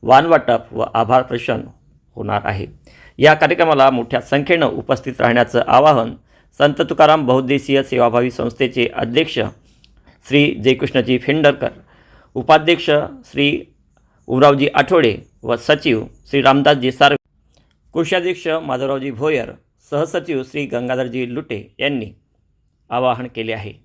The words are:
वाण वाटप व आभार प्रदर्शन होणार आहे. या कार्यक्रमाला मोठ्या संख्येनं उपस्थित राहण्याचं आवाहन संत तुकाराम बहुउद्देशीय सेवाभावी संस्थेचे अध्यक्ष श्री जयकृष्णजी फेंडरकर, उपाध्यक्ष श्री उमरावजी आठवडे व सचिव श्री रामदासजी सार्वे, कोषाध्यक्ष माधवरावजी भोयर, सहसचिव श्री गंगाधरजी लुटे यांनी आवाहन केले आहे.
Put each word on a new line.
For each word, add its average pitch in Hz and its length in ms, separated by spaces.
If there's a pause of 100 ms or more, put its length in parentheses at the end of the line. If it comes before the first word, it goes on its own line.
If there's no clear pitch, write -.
वाण 131 240
वाटप - 480
व 110 100 (100)
आभार 113 280
प्रदर्शन 123 380 (560)
होणार 101 280
आहे. 101 220 (520)
या 151 160
कार्यक्रमाला 156 560
मोठ्या 123 300
संख्येनं 147 460
उपस्थित 127 540
राहण्याचं 120 480
आवाहन 131 460 (440)
संत 143 220
तुकाराम 156 460
बहुउद्देशीय 135 560
सेवाभावी 120 480
संस्थेचे 120 560
अध्यक्ष 123 520 (920)
श्री 143 260
जयकृष्णजी 127 640
फेंडरकर, 143 500 (680)
उपाध्यक्ष 156 560 (340)
श्री - 360 (680)
उमरावजी 139 480
आठवडे 139 420 (260)
व 120 140
सचिव 127 480 (260)
श्री 139 120
रामदासजी 135 500
सार्वे, 143 240 (760)
कोषाध्यक्ष 175 560
माधवरावजी 139 640
भोयर, 131 400 (400)
सहसचिव 160 520
श्री 143 240
गंगाधरजी 123 680
लुटे 120 440
यांनी 131 280 (840)
आवाहन 123 360
केले 113 260
आहे. 107 200 (120)